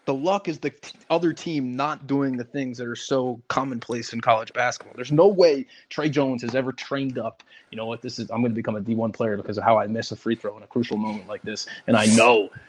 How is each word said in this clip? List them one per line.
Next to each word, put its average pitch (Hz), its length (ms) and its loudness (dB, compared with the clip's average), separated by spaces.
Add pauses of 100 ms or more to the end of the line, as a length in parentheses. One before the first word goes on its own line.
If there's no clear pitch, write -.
The 143 80 -2
luck 185 360 -2
is 147 100 -6
the 147 100 -4
t-, - 300 -12 (100)
other 165 240 2
team 135 440 -4
not 143 300 -4
doing 139 300 0
the 120 80 -6
things 127 320 -6
that 120 120 -8
are 117 80 -8
so 127 520 -2
commonplace 123 640 -6
in 117 80 -8
college 113 320 2
basketball. 123 440 -4
There's 123 160 -8
no 170 160 8
way 165 360 4 (240)
Trey 151 220 -2
Jones 131 320 0
has 117 120 -4
ever 131 180 0
trained 135 460 -6
up, 113 240 -8 (280)
"You 110 60 -14
know 110 100 -6
what, 113 160 -6
this 123 160 -10
is, 107 120 -8
I'm 117 120 0
gonna 120 100 2
become 110 240 -4
a 101 60 -6
D 113 120 -2
one 110 180 0
player 107 260 -2
because 101 180 -8
of 101 80 -4
how 113 140 6
I 101 80 2
miss 110 260 -6
a 104 40 -8
free 117 180 -2
throw 104 240 -6
in 104 40 -20
a 101 40 -20
crucial 117 320 -2
moment 107 280 -6
like 104 160 -10
this." 107 240 -10 (200)
And 117 100 4
I 107 100 4
know, 110 440 6 (180)